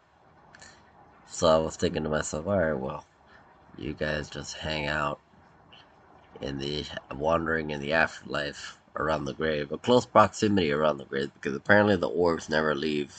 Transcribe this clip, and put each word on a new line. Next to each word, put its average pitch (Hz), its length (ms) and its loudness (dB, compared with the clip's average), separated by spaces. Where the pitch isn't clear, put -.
so - 200 0
I 80 100 8
was 80 180 -2
thinking 80 280 -2
to 78 60 -4
myself, 76 380 -4
"All 98 120 2
right, 80 140 2
well, 67 320 -8
you 73 160 -6
guys 76 360 -4
just - 280 -12
hang 78 300 -6
out 73 320 -2
in 69 160 -6
the, 71 280 -6
wandering 80 580 0
in 73 100 -6
the 71 120 -4
afterlife 71 840 -2
around 76 300 -2
the 67 80 -6
grave, 76 380 -2
a 78 60 -6
close 120 280 4
proximity 101 640 4
around 73 260 2
the 67 80 -12
grave, 67 280 -4
because 69 220 -6
apparently 104 400 6
the 82 140 0
orbs 80 400 2
never 78 260 2
leave, 73 440 -2